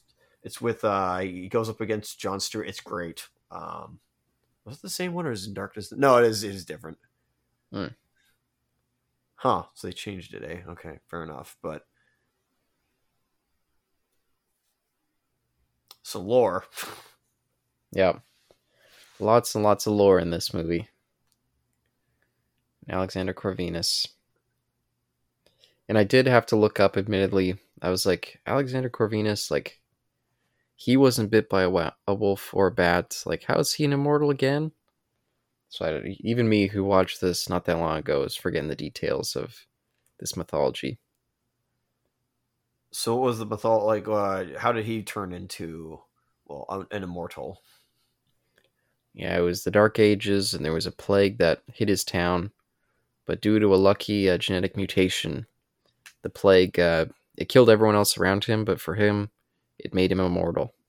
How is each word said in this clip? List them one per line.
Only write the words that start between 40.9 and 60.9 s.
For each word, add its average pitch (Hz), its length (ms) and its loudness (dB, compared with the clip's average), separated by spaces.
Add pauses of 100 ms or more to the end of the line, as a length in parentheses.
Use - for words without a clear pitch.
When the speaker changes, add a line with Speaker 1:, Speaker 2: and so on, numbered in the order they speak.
Speaker 1:
So - 240 -2
what 127 120 2
was 113 120 -2
the 110 80 -8
mythol-, 110 380 0
like, 107 240 0
uh, 95 500 -2
how 117 140 0
did 110 120 -4
he 110 160 -6
turn 98 300 -8
into, 82 680 -12 (440)
well, 71 220 -14
an, 95 240 -8
an 101 120 -8
immortal? 85 580 -12 (1500)
Speaker 2:
Yeah, 90 240 -4
it 87 40 2
was 87 220 0
the 107 80 -4
Dark 107 260 4
Ages, 101 560 2
and - 120 -6
there 80 80 -2
was 82 120 -2
a 87 60 -6
plague 101 460 2
that 82 240 4 (100)
hit 107 160 -2
his 95 160 0
town. 90 480 -2 (760)
But - 160 -4
due 107 180 4
to 104 140 6
a 92 40 8
lucky, 98 520 2
uh, 87 80 4
genetic 92 380 -2
mutation, 98 720 -2 (760)
the 107 80 -10
plague, 92 480 4
uh, 82 280 2 (320)
it - 100 -6
killed 123 220 8
everyone 107 260 6
else 104 220 2
around 98 260 0
him, 110 220 -2
but 92 160 -2
for - 140 -8
him, 104 340 2 (500)
it - 140 -10
made 92 180 4
him 92 80 0
immortal. 90 540 -2 (160)